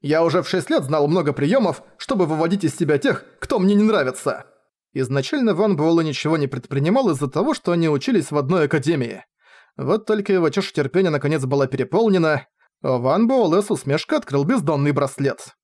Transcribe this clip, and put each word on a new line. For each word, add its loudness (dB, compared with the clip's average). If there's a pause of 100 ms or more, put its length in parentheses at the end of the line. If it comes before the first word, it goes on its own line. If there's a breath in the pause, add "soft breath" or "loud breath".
Я 2
уже 2
в -6
шесть -2
лет 2
знал 0
много 0
приёмов, 0 (140)
чтобы -2
выводить 0
из -2
себя 0
тех, -2 (140)
кто -2
мне 4
не 4
нравится. -2 (480)
Изначально 0
Ван 2
Буэлэ 2
ничего -2
не -2
предпринимал 0
из-за -2
того, -2
что -2
они 2
учились 0
в -2
одной 0
академии. -2 (500 soft breath)
Вот -2
только 0
его 2
чаша -4
терпения 0
наконец -2
была 0
переполнена. 2 (340)
Ван 0
Буэлэ 2
с -4
усмешкой -2
открыл -2
бездонный 0
браслет. -4 (100)